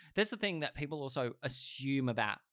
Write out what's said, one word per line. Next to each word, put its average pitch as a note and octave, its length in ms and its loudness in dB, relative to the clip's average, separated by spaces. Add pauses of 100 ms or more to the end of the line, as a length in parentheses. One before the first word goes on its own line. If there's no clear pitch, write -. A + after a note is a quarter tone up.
(160)
that's G#3+ 140 2
the A3+ 80 -4
thing F#3 240 0
that D3 120 -2
people D3 300 -4
also B2+ 300 0 (100)
assume C3+ 640 0
about A2 300 2 (160)